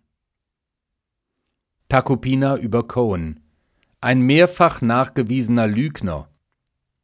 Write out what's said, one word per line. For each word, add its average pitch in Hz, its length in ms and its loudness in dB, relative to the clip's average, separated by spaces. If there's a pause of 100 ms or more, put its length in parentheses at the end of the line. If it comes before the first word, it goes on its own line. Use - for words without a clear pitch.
(1900)
Tacopina 135 720 0
über 117 280 -2
Cohen: 90 540 -4 (640)
"Ein 127 180 2
mehrfach 165 640 2
nachgewiesener 120 840 0
Lügner." 104 600 -4 (760)